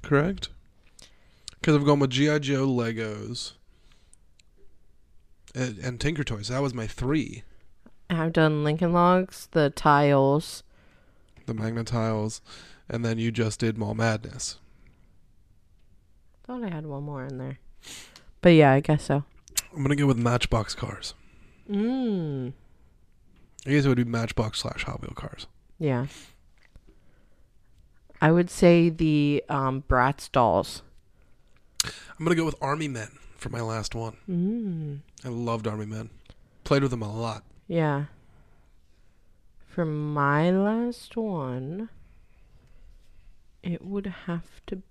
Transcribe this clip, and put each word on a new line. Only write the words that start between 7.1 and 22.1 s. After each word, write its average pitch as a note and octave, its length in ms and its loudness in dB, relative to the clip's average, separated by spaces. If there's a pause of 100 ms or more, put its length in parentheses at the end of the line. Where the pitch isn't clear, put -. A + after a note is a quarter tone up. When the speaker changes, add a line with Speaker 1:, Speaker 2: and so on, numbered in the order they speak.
Speaker 2:
I've E3 240 -2
done D#3 300 4
Lincoln D#3+ 300 0
Logs, F3+ 580 2
the D3 200 2
tiles. C#3+ 920 4 (840)
Speaker 1:
The A#2 60 -6
Magna A2+ 300 -4
tiles, A2 580 -2 (460)
and A#2 160 -6
then A2+ 140 0
you A2+ 140 0
just A2 280 -2
did A2+ 180 0
Mall G#2+ 180 -4
Madness. A2+ 640 -4 (1800)
Speaker 2:
Thought B3 200 -10
I G3+ 60 -6
had D#3 160 -8
one C#3+ 180 -8
more C#3 220 -8
in C3 140 -10
there. C3 200 -10 (840)
But F3 80 8
yeah, D3+ 240 10
I C3+ 60 6
guess D3+ 240 0
so. C#3+ 200 0 (520)
Speaker 1:
I'm D3+ 60 -6
gonna C#3 140 2
go C#3+ 100 2
with C3 120 6
Matchbox A#2+ 580 2
cars. - 400 -10 (540)
Speaker 2:
Mm. G3 840 -2 (1120)